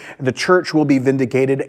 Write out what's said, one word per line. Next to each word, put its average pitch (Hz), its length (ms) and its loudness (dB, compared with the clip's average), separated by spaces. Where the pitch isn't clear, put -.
The 131 100 -2
church 180 420 0
will 151 120 2
be 143 140 2
vindicated, 135 720 0